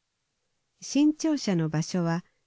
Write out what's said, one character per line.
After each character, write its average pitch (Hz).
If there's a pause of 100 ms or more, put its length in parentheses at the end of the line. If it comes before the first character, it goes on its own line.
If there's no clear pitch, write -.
(800)
新 302
庁 311
舎 202
の 160
場 156
所 175
は 165 (220)